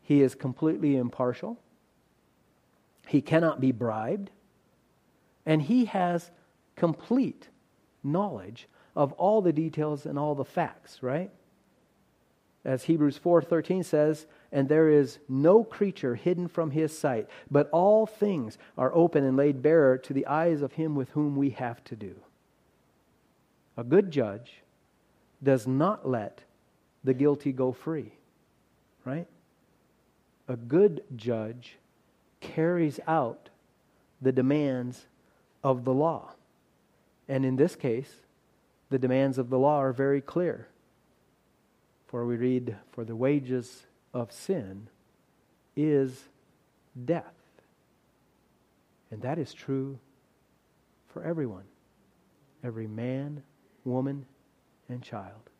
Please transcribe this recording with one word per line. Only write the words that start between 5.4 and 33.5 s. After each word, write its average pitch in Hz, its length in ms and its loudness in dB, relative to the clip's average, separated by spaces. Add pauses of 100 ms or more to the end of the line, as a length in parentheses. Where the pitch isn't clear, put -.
And 156 180 2
he 226 240 4
has 175 440 -2 (460)
complete 185 720 -2 (640)
knowledge 127 560 -6 (280)
of 143 160 2
all 208 300 2
the 175 100 4
details 151 540 -4
and 143 120 -6
all 147 160 -2
the 135 100 -4
facts, - 580 -6
right? 147 280 -4 (1300)
As 131 200 -4
Hebrews 147 320 2
four 175 240 4
thirteen 165 420 -2
says, 151 440 0 (240)
"And 135 180 0
there 156 220 6
is 147 380 4
no 156 340 6
creature 165 540 -4
hidden 175 320 -2
from 160 240 -4
his 156 260 -2
sight, 120 300 -2 (220)
but 143 200 4
all 208 340 6
things 185 540 -4 (180)
are 127 180 0
open 165 300 4
and 131 120 2
laid 139 260 2
bare 147 360 6
to - 140 -10
the 135 140 -2
eyes 156 340 0
of 139 120 -4
him 160 220 -4
with 135 160 -4
whom 147 260 -2
we 139 140 0
have 120 340 -8
to 120 120 -14
do." 98 200 -14 (1600)
A 120 80 -8
good 180 260 4
judge 117 520 -4 (760)
does 131 280 2
not 147 400 0
let 117 340 -6 (640)
the 131 100 2
guilty 143 380 0
go 127 200 -2
free, 131 400 -10 (920)
right? 151 240 -8 (1200)
A 123 80 -6
good 147 480 2 (100)
judge 113 640 -8 (600)
carries 165 680 -2
out 151 440 -2 (720)